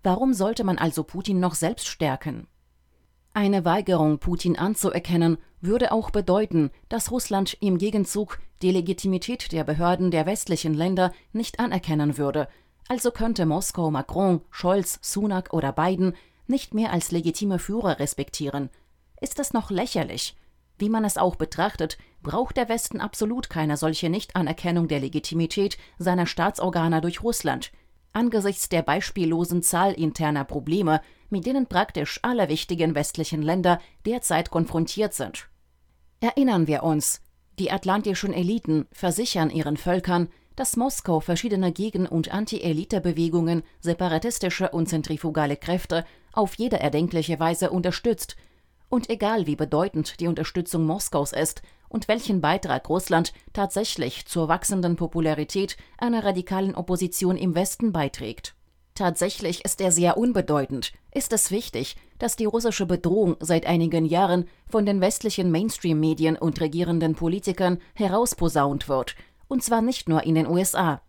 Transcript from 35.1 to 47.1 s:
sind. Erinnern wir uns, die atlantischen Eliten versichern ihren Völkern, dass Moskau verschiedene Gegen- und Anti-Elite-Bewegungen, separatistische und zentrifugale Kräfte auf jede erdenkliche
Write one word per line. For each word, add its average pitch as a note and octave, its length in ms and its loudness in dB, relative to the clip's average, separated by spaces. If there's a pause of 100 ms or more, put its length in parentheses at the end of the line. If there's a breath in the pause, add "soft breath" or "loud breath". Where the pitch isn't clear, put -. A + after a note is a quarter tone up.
sind. - 340 -8 (720)
Erinnern A3+ 460 4
wir D3 160 0
uns, D#3 380 0 (400)
die F3+ 100 0
atlantischen G3 600 0
Eliten F3 580 0
versichern F3+ 600 0
ihren D3+ 260 -2
Völkern, F3 520 0 (280 soft breath)
dass - 200 -2
Moskau A#3 440 0
verschiedene F#3 520 0
Gegen- F#3+ 340 -2
und - 260 -2
Anti-Elite-Bewegungen, E3+ 1300 0 (180 soft breath)
separatistische F3+ 880 0
und E3 180 -2
zentrifugale D3+ 680 -2
Kräfte E3+ 480 -2 (280 loud breath)
auf G#3 240 0
jede A3+ 240 0
erdenkliche D#3+ 580 0